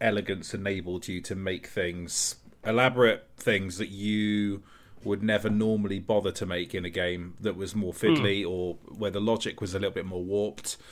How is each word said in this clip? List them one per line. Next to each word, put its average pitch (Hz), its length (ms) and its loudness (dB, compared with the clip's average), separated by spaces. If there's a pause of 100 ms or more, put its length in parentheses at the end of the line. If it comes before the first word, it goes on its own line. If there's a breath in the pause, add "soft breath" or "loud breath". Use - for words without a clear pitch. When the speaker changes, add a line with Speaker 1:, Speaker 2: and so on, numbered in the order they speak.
Speaker 1:
elegance 101 520 0
enabled 92 540 -4
you 90 140 -4
to 98 140 -6
make 95 320 -4
things, 87 680 -2 (280)
elaborate 123 640 4 (100)
things 98 400 0
that 92 120 -4
you 104 760 0 (400 soft breath)
would 101 180 -2
never 107 300 2
normally 104 480 2
bother 98 320 2
to - 160 -4
make 87 260 -2
in 90 120 -4
a 90 40 -6
game 90 500 -2
that 101 160 -2
was 92 200 -6
more 92 180 0
fiddly 107 480 4
Speaker 2:
Hmm. 87 80 -2
Speaker 1:
or 90 240 -2 (240)
where 104 140 -2
the 101 100 0
logic 107 400 0
was 95 140 -2
a 98 40 -2
little 95 140 0
bit 90 140 -4
more 92 160 -4
warped. 101 540 -2 (140 loud breath)